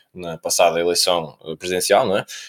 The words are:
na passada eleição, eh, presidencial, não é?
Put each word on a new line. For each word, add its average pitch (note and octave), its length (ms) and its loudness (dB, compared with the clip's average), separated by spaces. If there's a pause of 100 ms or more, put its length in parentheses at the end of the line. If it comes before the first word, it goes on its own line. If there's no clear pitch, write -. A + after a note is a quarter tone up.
(120)
na E2+ 280 -10
passada E2+ 400 2
eleição, E2+ 680 0
eh, D#2+ 100 -10
presidencial, F#2 520 2
não G2 100 2
é? B2 80 -4 (240)